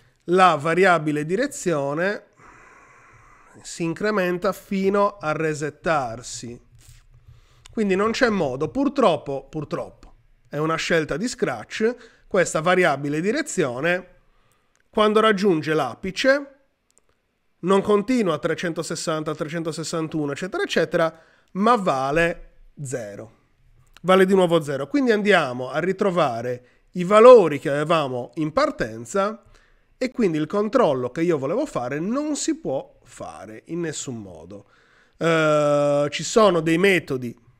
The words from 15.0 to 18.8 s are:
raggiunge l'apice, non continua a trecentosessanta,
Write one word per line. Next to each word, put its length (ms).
raggiunge 520
l'apice, 840
non 220
continua 520
a 60
trecentosessanta, 960